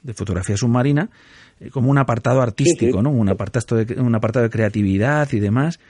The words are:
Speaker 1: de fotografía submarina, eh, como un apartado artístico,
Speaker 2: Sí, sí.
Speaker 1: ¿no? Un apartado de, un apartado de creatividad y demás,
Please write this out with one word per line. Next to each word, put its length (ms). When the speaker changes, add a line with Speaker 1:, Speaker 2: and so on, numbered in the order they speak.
Speaker 1:
de 100
fotografía 440
submarina, 520
eh, 100
como 220
un 60
apartado 440
artístico, 520
Speaker 2:
Sí, 40
sí. 60
Speaker 1:
¿no? 80
Un 180
apartado 540
de, 180
un 140
apartado 280
de 60
creatividad 800
y 80
demás, 400